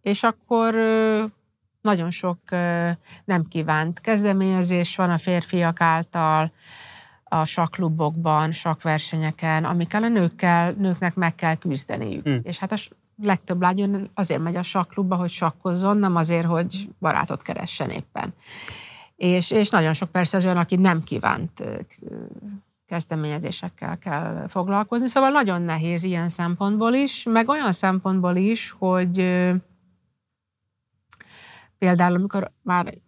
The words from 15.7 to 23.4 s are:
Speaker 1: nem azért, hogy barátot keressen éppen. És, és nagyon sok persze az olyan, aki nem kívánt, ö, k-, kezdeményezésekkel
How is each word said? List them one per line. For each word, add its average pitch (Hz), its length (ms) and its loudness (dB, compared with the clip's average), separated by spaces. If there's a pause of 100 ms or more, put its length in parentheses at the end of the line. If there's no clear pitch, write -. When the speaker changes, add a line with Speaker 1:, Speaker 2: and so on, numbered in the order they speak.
Speaker 1:
nem 190 200 2
azért, 170 300 2
hogy 175 420 -2 (120)
barátot - 420 -2
keressen - 480 -6
éppen. - 440 -10 (840)
És, 180 340 2
és 214 200 2
nagyon 160 220 4
sok 160 180 -4
persze 180 260 0
az 180 80 2
olyan, 185 120 2
aki 175 200 2
nem 180 260 4
kívánt, - 580 -4
ö, - 160 -8
k-, - 200 -14 (880)
kezdeményezésekkel 165 1120 -6